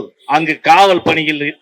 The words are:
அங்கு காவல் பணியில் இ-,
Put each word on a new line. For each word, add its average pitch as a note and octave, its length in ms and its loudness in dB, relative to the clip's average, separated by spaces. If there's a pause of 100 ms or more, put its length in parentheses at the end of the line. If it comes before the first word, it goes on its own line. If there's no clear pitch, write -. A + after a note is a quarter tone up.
(260)
அங்கு D#3 280 -2 (140)
காவல் F3+ 400 4
பணியில் D#3 400 -2
இ-, D3+ 140 -12